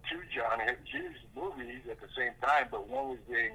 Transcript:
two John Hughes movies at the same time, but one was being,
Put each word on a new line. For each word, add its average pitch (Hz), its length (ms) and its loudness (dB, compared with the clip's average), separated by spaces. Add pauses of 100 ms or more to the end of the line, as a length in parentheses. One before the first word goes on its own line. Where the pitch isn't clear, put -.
two 160 120 -2 (120)
John - 260 2 (260)
Hughes 339 320 -4 (180)
movies 123 460 -6 (100)
at 110 80 -8
the 101 80 -14 (100)
same 123 140 2 (100)
time, 135 300 6
but 104 160 -4
one 135 220 0
was 123 100 -4 (100)
being, 117 260 2